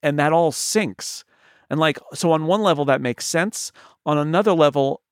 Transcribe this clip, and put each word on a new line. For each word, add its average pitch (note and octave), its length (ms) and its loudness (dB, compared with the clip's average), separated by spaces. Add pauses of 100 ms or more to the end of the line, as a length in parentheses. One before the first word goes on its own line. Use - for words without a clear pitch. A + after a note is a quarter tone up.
and D3 160 0
that D3 120 2
all E3 200 2
syncs. - 720 -6 (480)
And, C#3+ 80 -2
like, D#3 180 0 (160)
so E3+ 200 0
on D#3 120 0
one F#3+ 160 2
level, D3+ 240 2
that C3 160 2
makes B2 240 -6
sense. - 460 -4 (340)
On D3+ 120 0
another E3+ 360 2
level C#3+ 480 2 (100)